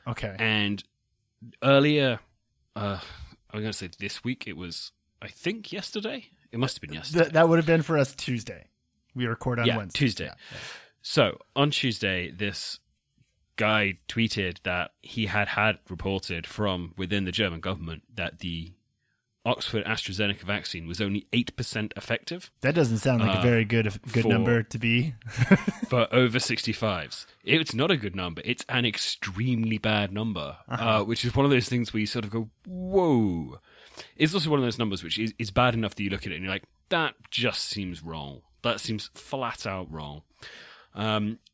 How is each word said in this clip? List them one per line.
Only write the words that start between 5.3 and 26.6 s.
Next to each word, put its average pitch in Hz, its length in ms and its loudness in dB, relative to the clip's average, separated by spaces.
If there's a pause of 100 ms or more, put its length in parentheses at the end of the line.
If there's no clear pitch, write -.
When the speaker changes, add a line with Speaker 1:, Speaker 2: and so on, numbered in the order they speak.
Speaker 2:
yesterday? 196 540 -8 (240)
It 117 80 -6
must 123 180 -2
have - 60 -12
been 151 120 -12
yesterday. 156 300 2
Speaker 1:
Th-, 160 80 0
that 165 160 8
would 165 100 8
have 160 80 4
been 165 160 6
for 160 160 2
us 135 160 2
Tuesday. 107 520 -6 (480)
We 123 120 -2
record 117 320 -2
on 117 80 2
Speaker 2:
Yeah, 110 100 2
Speaker 1:
Wednesday. 101 220 -6
Speaker 2:
Tuesday. 110 260 2
Speaker 1:
Yeah, - 100 -10 (180)
yeah. - 60 -14 (440)
Speaker 2:
So, - 360 2 (160)
on 143 160 4
Tuesday, 95 600 -2
this 101 480 -6 (800)
guy 104 420 2 (100)
tweeted 101 540 -2
that 90 300 -4 (100)
he 110 240 -4
had 101 220 0
had 104 300 2 (120)
reported 92 560 -4
from 90 500 -4
within 95 300 -2
the 87 60 -4
German 87 280 0
government 80 440 -6 (100)
that 87 240 -6
the 85 340 -8 (720)
Oxford 117 400 -2
AstraZeneca 101 580 -2
vaccine 87 440 -6
was 87 140 -6
only 101 320 0
eight 120 240 0
percent 110 400 -4
effective. - 540 -6 (100)
Speaker 1:
That 139 140 0
doesn't 120 240 4
sound 123 220 4
like 98 160 4
a 90 40 2
Speaker 2:
Uh, - 20 2
Speaker 1:
very 117 220 4
good, 110 360 0 (120)
good 117 100 4
Speaker 2:
for 113 60 4
Speaker 1:
number 117 340 4
to - 160 -8
be. 120 360 0 (360)
<laughs> - 380 4
Speaker 2:
for 120 220 4
over 123 280 6
sixty-fives. 107 880 -2 (180)